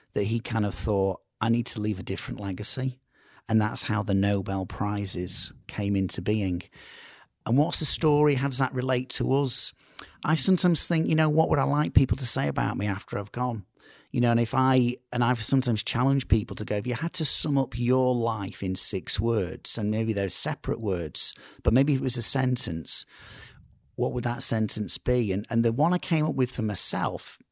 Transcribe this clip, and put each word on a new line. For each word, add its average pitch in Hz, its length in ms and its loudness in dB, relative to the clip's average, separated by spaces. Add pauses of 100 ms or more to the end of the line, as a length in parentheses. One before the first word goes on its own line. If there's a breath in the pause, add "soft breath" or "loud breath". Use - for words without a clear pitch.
(140)
that 104 100 0
he 113 160 -2
kind 113 260 0
of 98 80 -2
thought, 98 480 -2 (180)
"I 113 100 0
need 117 180 2
to - 140 -2
leave 104 180 -2
a 101 40 -10
different 104 360 -8
legacy." 104 600 -4 (500 soft breath)
And 110 120 4
that's - 220 0
how 107 200 0
the 101 100 -2
Nobel 98 520 0
Prizes 101 880 -4 (140)
came 101 280 -4
into 95 260 -2
being. 98 420 -2 (840 loud breath)
And 120 120 2
what's 160 220 2
the 156 60 0
story? 147 500 4
How 135 140 -2
does 127 80 0
that 131 160 0
relate 127 380 -2
to 127 200 0
us? 139 400 2 (500 loud breath)
I 156 140 0
sometimes 175 500 4
think, 165 220 0
you 170 80 2
know, 156 140 2
what 156 200 2
would 147 100 2
I 135 40 2
like 143 300 0
people - 240 0
to 131 80 -2
say 139 240 0
about 113 280 -2
me 101 100 -4
after 98 300 -6
I've 101 140 -8
gone? 123 320 -4 (480 soft breath)
You 120 80 -2
know, 120 120 4
and 117 100 2
if 113 120 -2
I, 131 440 2 (160)
and 123 100 0
I've 117 180 0
sometimes 123 400 2
challenged 131 460 0
people 101 300 2
to 104 80 -8
go, 107 100 -2
"If 104 120 -4
you 120 80 -4
had 156 180 -6
to 156 120 0
sum 143 320 4
up 131 220 -2
your 127 360 2
life 113 480 -4
in 92 120 -2
six - 440 2
words," 113 580 0
and 104 140 0
maybe 110 220 -2
they're 98 160 -2
separate - 520 0
words, 90 520 0 (300 loud breath)
but 113 100 2
maybe 139 200 4
it 135 80 0
was 127 160 0
a 117 40 0
sentence, 120 840 0 (880 loud breath)
what 127 180 -2
would 120 120 -4
that 117 180 -2
sentence 107 540 0
be? 123 340 0
And, 101 180 -2
and 117 140 2
the 117 80 2
one 147 220 0
I 180 60 0
came 156 260 0
up 151 100 -4
with 131 160 0
for - 120 -6
myself, - 760 -2 (120)